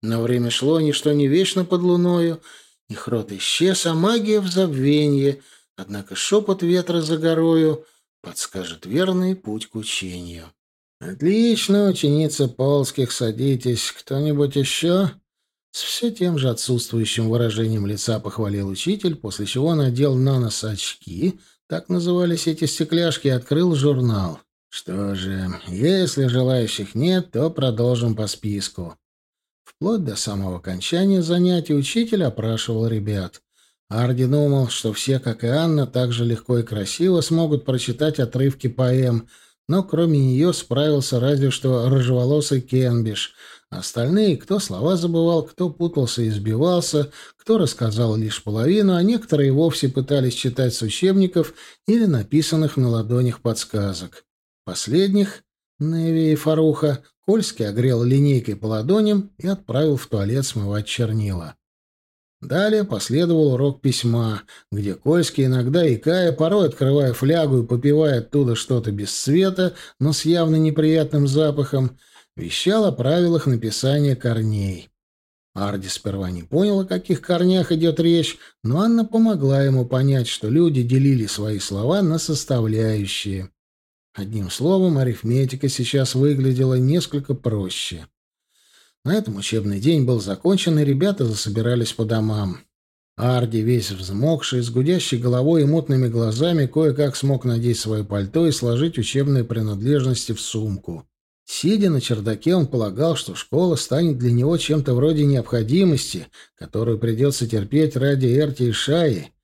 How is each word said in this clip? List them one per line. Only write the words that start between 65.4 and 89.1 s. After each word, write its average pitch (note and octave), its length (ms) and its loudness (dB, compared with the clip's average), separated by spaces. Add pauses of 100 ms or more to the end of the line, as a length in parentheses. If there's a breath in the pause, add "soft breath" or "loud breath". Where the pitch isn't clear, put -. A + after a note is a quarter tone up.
иногда C3 460 2
икая, E3 400 0
порой E3 360 2
открывая C3+ 460 2
флягу C#3 480 2
и A#2 40 -2
попивая C#3+ 520 2
оттуда A#2+ 360 0
что-то A#2 380 -2
без G2+ 180 -6
цвета, F3+ 640 0 (240 loud breath)
но D3 140 2
с - 140 -4
явно E3 300 4
неприятным D#3 720 2
запахом, C#3 720 0 (380 soft breath)
вещал F#3 480 0
о F3 80 2
правилах E3 540 2
написания C3+ 680 0
корней. G#2+ 760 -2 (640)
Арди G2 340 -6
сперва F#2+ 420 -6
не F2 120 -8
понял, G3 380 0
о F#3+ 40 -2
каких F#3 380 -4
корнях F3+ 500 2
идет D#3+ 260 2
речь, E3+ 380 2 (260 loud breath)
но B2+ 180 0
Анна A#3 260 4
помогла E3+ 560 2
ему C3 240 2
понять, C3 420 2
что - 220 -4
люди D3+ 320 4
делили C3 420 4
свои G#2 340 -4
слова A#2+ 440 0
на E3 160 2
составляющие. A2 1300 -2 (640)
Одним G2+ 360 -6
словом, F3 480 2
арифметика C3 720 -2
сейчас C3 440 -2
выглядела C3 600 2
несколько C#3 580 0
проще. F#2+ 760 -6 (1000 soft breath)
На D#3 80 2